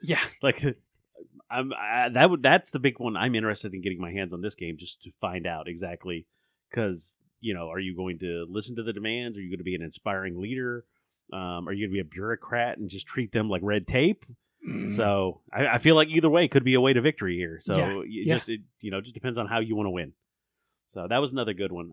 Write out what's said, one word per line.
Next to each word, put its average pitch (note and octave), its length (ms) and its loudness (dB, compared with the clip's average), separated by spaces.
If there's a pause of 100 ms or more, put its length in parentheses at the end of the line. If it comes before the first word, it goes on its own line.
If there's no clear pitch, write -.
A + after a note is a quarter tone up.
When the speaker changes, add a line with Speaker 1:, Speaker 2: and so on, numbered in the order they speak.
Speaker 1:
Yeah. - 180 0 (100)
Speaker 2:
<laughs> - 120 -16
Like, C3+ 180 0 (880)
I'm, C3 240 -4
I, A#2+ 360 0
that C#3+ 220 8
would, D3 120 2
that's D#3 300 6
the C3+ 80 -2
big B2+ 180 2
one A2+ 180 -2
I'm A#2 200 2
interested G#2+ 360 0
in F#2 80 -8
getting F2+ 200 -4
my E2+ 100 -6
hands F#2 220 -6
on F2 80 -8
this G2+ 160 -6
game E2 200 -8
just - 260 -14
to F2+ 180 -20
find F2+ 260 -4
out D#2+ 220 -6
exactly. F2 580 -8 (480)
'Cause, G2 420 -4 (220)
you A2 160 -4
know, E2+ 160 -8
are F2 80 -6
you F#2 160 -6
going F2+ 240 -6
to E2+ 320 -6
listen G#2+ 240 -8
to A2+ 80 -8
the A2 100 -6
demands? A2 460 -6
Are - 20 -10
you F2+ 160 -8
gonna F2 60 -8
be F2+ 140 -4
an E2 60 -6
inspiring F#2+ 580 -6
leader? A#2+ 440 -6 (480)
Um, F2 360 -6
are G2 40 -4
you G2+ 140 -4
gonna F#2 80 -4
be G2 60 0
a F2 40 -4
bureaucrat A2+ 760 -4
and G2 120 -8
just F#2+ 160 -12
treat A#2+ 240 -6
them G#2+ 180 0
like F#2 140 0
red G#2 240 0
tape? D#3+ 380 2 (440)
Speaker 1:
Mm. - 220 -6
Speaker 2:
So G2+ 520 2 (100)
I, C3 160 0
I A#2 100 2
feel D#3 160 8
like D#3 140 8
either D#3+ 200 6
way D#3+ 200 6
could C3+ 160 6
be C3 100 6
a B2+ 60 8
way C3+ 120 8
to B2 80 6
victory G#2+ 360 0
here. E2 260 -6
So G2 140 0
Speaker 1:
Yeah. F#2 160 2 (120)
Speaker 2:
you G#2 220 -8
Speaker 1:
Yeah. D#3+ 80 4
Speaker 2:
just, - 140 -4
it, A2 140 -6 (180)
you G#2+ 100 -8
know, G2 100 -4
just A2+ 140 -14
depends A#2+ 240 -6
on G#2+ 80 -2
how A2+ 140 0
you A2+ 160 -2
wanna G2+ 160 0
win. E2 220 -6 (760)
So F2+ 200 -10
that A#2 100 2
was C#3 120 0
another A#2 240 -2
good F#2 160 -4
one. E2+ 220 -10